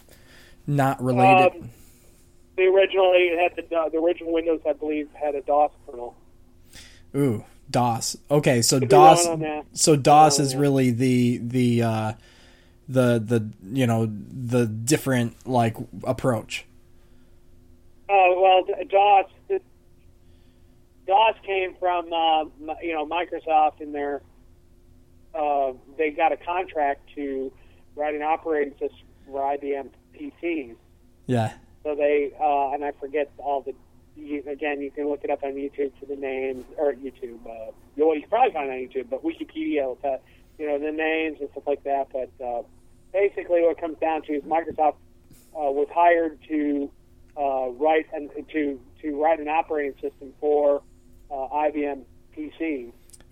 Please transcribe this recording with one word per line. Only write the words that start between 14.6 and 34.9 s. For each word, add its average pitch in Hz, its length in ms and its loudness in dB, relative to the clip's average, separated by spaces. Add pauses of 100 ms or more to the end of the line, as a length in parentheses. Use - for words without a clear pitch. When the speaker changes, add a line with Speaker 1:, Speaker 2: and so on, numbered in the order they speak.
Speaker 1:
different, 117 840 -2
like, 117 280 0 (280)
approach. 120 640 -4 (1400)
Speaker 2:
Oh, 185 320 6
well, 185 240 6
d-, 190 240 -4
dos, 196 360 6 (220)
the, 392 140 -4 (1500)
dos 214 280 4 (100)
came 190 340 -4
from, 175 320 -2
uh, 165 320 2 (160)
mi-, 156 280 -10
you 165 60 -4
know, 151 140 -4
Microsoft 160 720 0
and 147 160 -12
their, 143 260 -6 (1120)
uh, 143 380 0 (260)
they 160 120 0
got 156 240 0
a 135 40 -6
contract 170 760 -4
to 135 380 -8 (420)
write 151 200 -6
an 147 80 -8
operating 156 500 -2
system - 340 -10 (180)
for 135 200 -6
I 143 100 -2
B 139 200 -6
M 131 140 -10 (220)
P 147 300 -16
Cs. 151 340 -6 (500)
Speaker 1:
Yeah. 117 280 -2 (300)
Speaker 2:
So 151 120 -4
they, 147 440 0
uh, 143 340 0
and 143 100 -6
I 143 160 -6
forget 143 380 -6
all 139 240 -4
the, 135 120 -10 (440)
you, 147 300 -10
again, 143 340 -6
you 139 100 -8